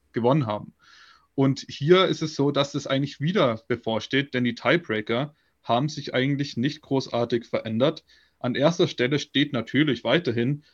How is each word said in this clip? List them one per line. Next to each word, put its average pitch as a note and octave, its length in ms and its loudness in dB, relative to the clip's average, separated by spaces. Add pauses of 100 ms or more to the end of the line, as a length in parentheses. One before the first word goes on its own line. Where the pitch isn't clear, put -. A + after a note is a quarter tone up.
(120)
gewonnen B2+ 340 2
haben. G#2 280 -8 (600)
Und C3+ 340 2
hier F3+ 380 4
ist - 160 -2
es D#3 140 -6
so, C#3+ 140 2
dass C#3 240 0
es C#3+ 120 -6
eigentlich C#3 340 -2
wieder C#3+ 480 0
bevorsteht, A#2+ 640 -2
denn B2 100 0
die A#2+ 100 0
Tiebreaker A#2+ 800 -2 (280)
haben B2+ 260 0
sich - 260 -10
eigentlich C3+ 420 0
nicht B2+ 260 -2
großartig A#2+ 640 -2
verändert. A#2 580 -2 (340)
An B2 160 -4
erster D#3+ 340 2
Stelle C3+ 300 -2
steht C#3+ 340 0
natürlich B2 520 0
weiterhin, C3 680 0